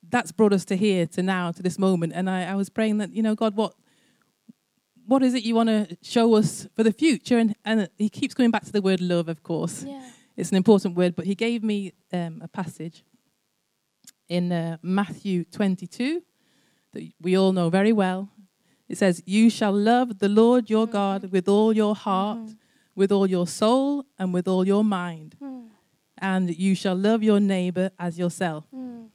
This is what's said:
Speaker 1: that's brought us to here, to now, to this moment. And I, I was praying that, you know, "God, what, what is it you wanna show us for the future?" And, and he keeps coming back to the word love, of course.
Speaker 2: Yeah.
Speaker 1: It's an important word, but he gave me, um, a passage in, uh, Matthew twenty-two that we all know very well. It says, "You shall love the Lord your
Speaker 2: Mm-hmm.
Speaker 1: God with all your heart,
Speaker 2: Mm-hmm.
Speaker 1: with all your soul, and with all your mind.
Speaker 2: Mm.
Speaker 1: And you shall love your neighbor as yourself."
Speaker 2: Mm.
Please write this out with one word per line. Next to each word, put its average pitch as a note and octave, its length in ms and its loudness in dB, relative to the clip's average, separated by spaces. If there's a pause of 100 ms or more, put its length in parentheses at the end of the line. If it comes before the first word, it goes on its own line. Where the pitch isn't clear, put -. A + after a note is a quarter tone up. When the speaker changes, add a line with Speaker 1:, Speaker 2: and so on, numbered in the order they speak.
Speaker 1:
that's - 300 -4
brought G#3 200 4
us F#3+ 120 0
to G3+ 120 -4
here, F#3 300 2
to - 160 -6
now, F3+ 300 -2
to F3+ 100 -14
this F3 160 -4
moment. F3+ 380 0
And F#3 120 -4
I, F#3 160 -2
I F#3 120 -8
was G3 140 -4
praying A3 280 -2
that, G3 160 -6
you A3 80 -2
know, A3 140 0
"God, A3 200 -2
what, G#3 180 -2 (1300)
what C4 160 2
is B3+ 120 2
it B3 100 -2
you A#3 100 -2
wanna A3 320 2 (160)
show A#3 320 2
us - 400 0
for A3+ 80 -2
the A3 100 4
future?" B3+ 460 2
And, A3+ 160 2 (100)
and G#3+ 240 0 (100)
he G#3 100 0
keeps - 260 -6
coming A#3+ 160 4
back A3 140 -2
to - 80 -18
the G#3 100 0
word F#3 180 2
love, F3 280 -2
of E3 140 -10
course. E3+ 420 -6
Speaker 2:
Yeah. C#4 180 -12 (340)
Speaker 1:
It's F3 140 -6
an G3 60 2
important F#3+ 400 4
word, F3 180 2
but E3 120 -8
he G3 80 -2
gave A3+ 280 -2
me, G3+ 300 -4 (200)
um, E3+ 300 -6
a E3+ 60 -16
passage E3 560 -12 (1200)
in, F3 240 -2
uh, E3 300 -4
Matthew F#3 600 -2
twenty-two A3 800 -4 (680)
that - 100 -12 (180)
we F3+ 160 0
all F#3+ 160 4
know F3 180 0
very G3 220 2
well. F#3+ 360 0 (600)
It F3+ 100 -10
says, F3+ 280 2
"You A3 240 6
shall G#3 220 -2
love A3+ 460 2
the G3 100 0
Lord A3+ 420 4
your A3 160 2
Speaker 2:
Mm-hmm. A3+ 60 -8
Speaker 1:
God G3 400 -2
with F#3 160 0
all G#3+ 240 4
your G#3+ 220 2
heart, G#3 440 -2
Speaker 2:
Mm-hmm. A3 160 -14 (420)
Speaker 1:
with G3 160 2
all G3 140 4
your F3+ 200 0
soul, C4+ 580 0 (140)
and F#3 160 -2
with F3+ 140 -2
all F#3 180 2
your G3+ 180 2
mind. F3 560 -6
Speaker 2:
Mm. C4 280 -14 (500)
Speaker 1:
And F#3 380 -2
you F#3+ 180 0
shall F#3 220 -2
love G#3+ 260 2
your G#3 180 4
neighbor F#3 580 0
as F3 200 -8
yourself." E3+ 460 -4 (100)
Speaker 2:
Mm. A#3+ 400 -14